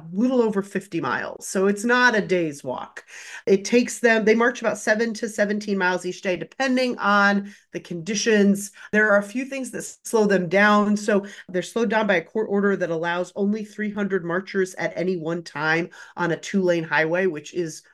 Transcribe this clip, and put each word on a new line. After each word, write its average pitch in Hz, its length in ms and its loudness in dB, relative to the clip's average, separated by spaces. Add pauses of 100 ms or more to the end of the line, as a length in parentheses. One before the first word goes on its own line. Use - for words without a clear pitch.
(140)
little 247 300 2
over 202 180 0
fifty 190 400 -6
miles. - 460 -4
So 190 180 0
it's 202 180 0
not 240 320 4
a 208 60 2
day's 165 420 -2
walk. - 400 -10 (440)
It 196 180 4
takes 240 340 2
them, 226 260 4
they 220 100 6
march 240 260 0
about 214 160 -2
seven 226 380 0
to 233 120 -8
seventeen 208 520 -2
miles 180 260 0
each 180 160 -8
day, 180 160 -2
depending 254 640 -2
on 202 520 2 (220)
the 180 60 -8
conditions. 202 920 0 (200)
There 214 200 4
are 202 60 6
a 202 60 2
few 247 220 -8
things 269 260 -8
that 165 120 -10 (200)
slow 214 240 2
them 185 200 2
down. 208 500 4
So 202 280 0 (240)
they're 180 140 -4
slowed 233 260 -2
down 220 160 0
by 196 120 2
a 165 60 -2
court - 240 -6
order 202 300 0
that 165 140 -2
allows 170 440 -4
only 208 300 -2
three 214 260 -8
hundred 196 320 -2
marchers 185 520 -4
at - 200 -4
any 180 220 -2
one 165 240 -4
time 160 480 -2 (260)
on 170 160 -2
a 160 60 -2
two-lane 175 460 0
highway, 160 420 0
which 156 300 -6
is 165 260 -6 (120)